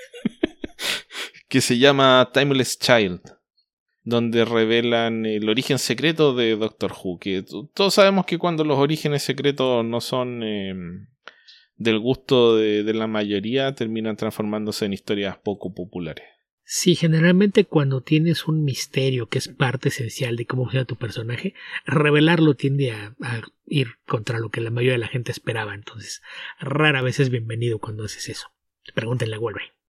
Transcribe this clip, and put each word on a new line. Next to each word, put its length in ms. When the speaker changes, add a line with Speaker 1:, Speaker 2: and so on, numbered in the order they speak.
Speaker 1:
<laughs> 1120
Que 140
se 160
llama 560
Timeless 460
Child, 420
donde 420
revelan 800
el 220
origen 320
secreto 560
de 200
Doctor 360
Who, 280
que 240
t-, 80
todos 200
sabemos 320
que 120
cuando 260
los 140
orígenes 460
secretos 640
no 160
son, 420
eh, 300
del 220
gusto 580
de, 260
de 100
la 140
mayoría, 680
terminan 420
transformándose 680
en 80
historias 440
poco 360
populares. 520
Speaker 2:
Sí, 280
generalmente 720
cuando 360
tienes 460
un 160
misterio 640
que 100
es 120
parte 400
esencial 460
de 120
cómo 160
funciona 220
tu 100
personaje, 580
revelarlo 720
tiende 360
a, 300
a 220
ir 220
contra 320
lo 100
que 120
la 100
mayoría 220
de 40
la 100
gente 240
esperaba, 440
entonces 480
rara 440
vez 160
es 100
bienvenido 480
cuando 260
haces 260
eso. 180
Pregúntenle 400
a 40
Wolverine. 340